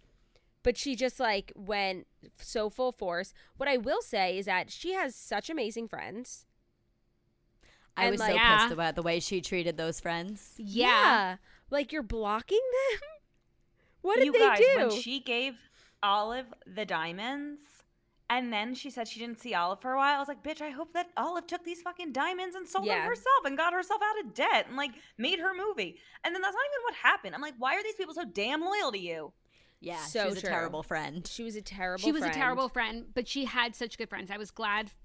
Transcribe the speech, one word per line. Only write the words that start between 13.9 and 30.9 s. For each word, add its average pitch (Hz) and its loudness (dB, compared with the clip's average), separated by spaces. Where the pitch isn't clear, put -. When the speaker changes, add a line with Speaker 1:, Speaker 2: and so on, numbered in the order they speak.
Speaker 1:
What 381 2
did 508 8
Speaker 4:
You 294 2
Speaker 1:
they 466 6
Speaker 4:
guys, 403 8
Speaker 1:
do? 508 10
Speaker 4:
when 277 4
she 247 -4
gave 254 -2
Olive 220 0
the 208 -6
diamonds 214 -4
and 240 0
then 220 -2
she 254 -10
said 233 -6
she 220 -12
didn't 233 -10
see 240 -6
Olive 180 0
for 254 -4
a 269 2
while, 277 4
I - -2
was 277 -2
like, 277 -10
"Bitch, 311 -6
I 302 -8
hope 311 -10
that 349 -2
Olive 339 -2
took 349 -6
these 339 -10
fucking 349 -8
diamonds 359 -2
and 370 -8
sold 392 0
Speaker 1:
Yeah. 403 2
Speaker 4:
them 311 0
herself 523 4
and 277 0
got 330 2
herself 370 0
out 427 0
of 214 -14
debt 254 2
and, - -12
like, 277 -4
made 320 0
her 359 -2
movie." 359 -4
And 339 -2
then 370 -4
that's 381 -2
not 494 0
even 494 -4
what 466 -2
happened. 214 2
I'm 233 -8
like, 294 -10
"Why 262 2
are 403 -2
these 427 -6
people 320 -8
so 339 -4
damn 226 -2
loyal 370 0
to 208 -6
you?" 170 -8
Speaker 2:
Yeah, 170 -8
Speaker 1:
So 196 0
Speaker 2:
she's 196 -2
a 190 -8
Speaker 1:
true. 202 -4
Speaker 2:
terrible 165 -2
friend. 156 -6